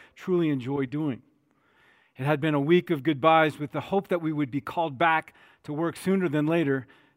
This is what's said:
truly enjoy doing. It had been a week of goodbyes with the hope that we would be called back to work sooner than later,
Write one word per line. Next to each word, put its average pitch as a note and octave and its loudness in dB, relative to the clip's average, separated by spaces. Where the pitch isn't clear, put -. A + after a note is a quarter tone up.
truly F3 0
enjoy C3+ -2
doing. D3 -4
It C3 -6
had D3 0
been D#3 0
a C#3+ 2
week F3 4
of D3+ -2
goodbyes D#3+ 4
with D3 -10
the C#3+ -4
hope G3 0
that F3 -2
we D#3+ -2
would D3 -2
be C#3+ -2
called D#3+ -4
back D#3+ 0
to D3 -10
work D#3+ -4
sooner F#3 0
than D3 0
later, C#3+ 0